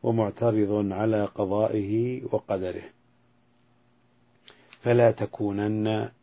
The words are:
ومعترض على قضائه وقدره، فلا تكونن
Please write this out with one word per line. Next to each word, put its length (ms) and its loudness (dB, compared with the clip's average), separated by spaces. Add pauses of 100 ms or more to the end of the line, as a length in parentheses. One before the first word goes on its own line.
ومعترض 880 0
على 320 0
قضائه 960 -2 (100)
وقدره، 500 -4 (2000)
فلا 300 6
تكونن 960 -2 (140)